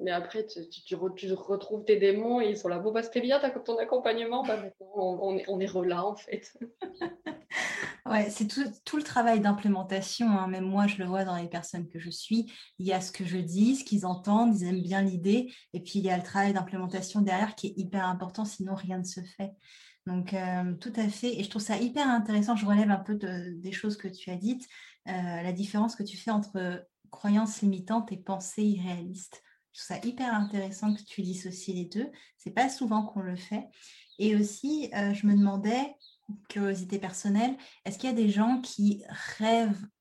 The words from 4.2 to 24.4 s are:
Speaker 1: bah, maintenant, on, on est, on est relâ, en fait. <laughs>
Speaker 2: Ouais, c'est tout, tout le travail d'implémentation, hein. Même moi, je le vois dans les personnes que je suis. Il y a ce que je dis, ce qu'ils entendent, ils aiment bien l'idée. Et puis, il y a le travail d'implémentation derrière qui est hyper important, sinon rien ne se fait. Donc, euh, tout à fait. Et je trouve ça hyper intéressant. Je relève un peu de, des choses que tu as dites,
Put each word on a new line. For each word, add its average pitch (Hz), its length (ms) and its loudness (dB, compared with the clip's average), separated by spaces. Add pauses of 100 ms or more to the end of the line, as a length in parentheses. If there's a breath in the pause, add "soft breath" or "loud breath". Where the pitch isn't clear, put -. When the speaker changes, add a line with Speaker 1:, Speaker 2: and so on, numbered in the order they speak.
Speaker 1:
bah, 220 140 0
maintenant, 196 380 -12
on, 185 260 0
on 196 160 0
est, - 100 -4
on 196 120 -2
est 190 80 0
relâ, 180 360 0
en 208 120 -2
fait. - 360 -10 (300)
<laughs> - 640 -10 (600 loud breath)
Speaker 2:
Ouais, 208 260 2
c'est 214 160 0
tout, 269 160 0 (220)
tout - 120 -2
le 294 60 0
travail 233 360 4
d'implémentation, 202 920 2
hein. 190 180 4
Même 185 180 -2
moi, 196 220 4
je 196 100 0
le 185 80 -2
vois 190 200 0
dans 185 100 -2
les 170 120 -4
personnes 170 400 -6
que 165 120 -12
je 170 100 -10
suis. 220 420 0 (280 loud breath)
Il 185 80 -2
y 190 60 2
a 185 80 2
ce 185 100 -8
que - 120 -6
je 180 140 -2
dis, 190 380 4
ce - 80 -4
qu'ils 196 240 0
entendent, 208 520 4
ils 180 80 0
aiment 180 140 0
bien 190 220 2
l'idée. 196 500 2 (200 loud breath)
Et 180 60 -4
puis, 202 200 -4
il 190 60 -2
y 190 40 2
a 180 80 2
le 175 60 -2
travail 196 300 2
d'implémentation 185 680 -2
derrière 202 320 2
qui - 140 -8
est 202 100 -6
hyper 190 300 -2
important, 185 380 -4
sinon 190 280 -6
rien 185 240 -4
ne 180 60 -2
se 185 180 -8
fait. 196 300 -8 (560 loud breath)
Donc, 180 260 -2
euh, 180 480 -2
tout 233 140 -8
à 220 120 0
fait. 240 320 -2
Et 196 40 -2
je 202 80 -8
trouve 220 100 -4
ça 208 160 -2
hyper 247 320 0
intéressant. 220 460 2
Je 208 100 0
relève 208 240 6
un 196 80 6
peu 202 180 -4
de, 180 460 -4
des 185 120 -8
choses 208 240 -2
que - 100 -10
tu 185 240 -10
as 180 60 -4
dites, 240 280 -4 (420 loud breath)